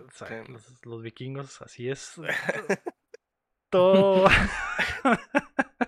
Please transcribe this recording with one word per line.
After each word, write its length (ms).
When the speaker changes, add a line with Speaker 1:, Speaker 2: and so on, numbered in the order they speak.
Speaker 1:
hot-, 80
o 20
sea, 340
Speaker 2:
Sí. 80
Speaker 1:
los, 320
los 180
vikingos, 600
así 260
es. 280
Speaker 2:
<laughs> 1500
Speaker 1:
Todo. 580
<laughs> 1000